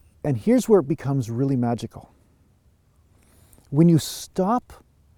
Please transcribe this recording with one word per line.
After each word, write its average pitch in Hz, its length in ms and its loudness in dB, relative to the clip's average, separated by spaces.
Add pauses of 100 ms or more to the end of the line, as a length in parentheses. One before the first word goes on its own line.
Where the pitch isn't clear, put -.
(260)
and 143 120 -2
here's 220 300 0
where 202 140 6
it 139 80 -8
becomes 139 400 -4
really 135 260 -4
magical. 117 560 -6 (1600)
When 156 180 4
you 165 100 6
stop - 880 -4 (340)